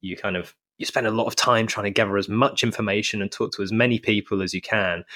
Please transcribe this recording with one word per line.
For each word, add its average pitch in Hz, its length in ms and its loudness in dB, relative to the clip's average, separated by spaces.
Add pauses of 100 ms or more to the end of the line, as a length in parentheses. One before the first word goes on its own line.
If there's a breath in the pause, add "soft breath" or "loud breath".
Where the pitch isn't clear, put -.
you 90 160 -8
kind 98 200 -2
of, - 160 -6 (240)
you - 80 -8
spend 120 220 0
a 110 40 2
lot 113 160 0
of - 80 -4
time 113 300 4
trying 104 200 -4
to 101 60 -2
gather 101 260 2
as 101 120 0
much 117 320 2
information 107 600 0
and 101 100 -4
talk - 220 -4
to 101 100 -4
as 95 80 -4
many 117 280 4
people 104 420 0
as 92 120 -4
you 92 80 -4
can. 92 440 -2 (100)